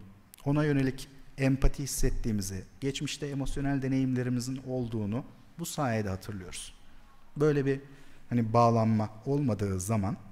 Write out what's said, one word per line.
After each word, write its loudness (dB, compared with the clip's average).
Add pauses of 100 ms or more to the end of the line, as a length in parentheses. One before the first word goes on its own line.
(440)
ona 2
yönelik 0 (300)
empati 4
hissettiğimizi, 0 (160)
geçmişte -4
emosyonel 0
deneyimlerimizin 0
olduğunu -2 (340)
bu -6
sayede 0
hatırlıyoruz. -8 (640)
Böyle 4
bir, 0 (480)
hani, 0
bağlanma 6 (160)
olmadığı 0
zaman, 0 (140)